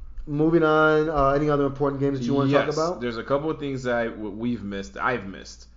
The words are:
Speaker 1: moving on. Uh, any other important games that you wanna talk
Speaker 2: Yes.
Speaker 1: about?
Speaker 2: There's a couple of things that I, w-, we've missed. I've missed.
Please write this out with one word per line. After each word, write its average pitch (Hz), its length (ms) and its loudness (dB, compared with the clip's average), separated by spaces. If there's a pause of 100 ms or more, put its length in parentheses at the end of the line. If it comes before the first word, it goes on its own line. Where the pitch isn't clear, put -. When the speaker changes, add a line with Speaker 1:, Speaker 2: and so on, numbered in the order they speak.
(260)
Speaker 1:
moving 156 360 2
on. 156 460 6
Uh, 143 220 4
any 151 200 2
other 143 160 2
important 139 340 -2
games 139 200 0
that 120 40 -4
you 139 100 0
wanna 135 180 2
talk 127 140 4
Speaker 2:
Yes. 147 100 -2
Speaker 1:
about? 156 240 -2
Speaker 2:
There's 120 160 -4
a 113 80 -8
couple 143 260 0
of 139 80 -6
things 139 260 -6
that 123 120 0
I, 117 120 0
w-, 107 220 -8
we've 113 320 -4
missed. 98 340 -8
I've 110 300 -4
missed. - 400 -16 (100)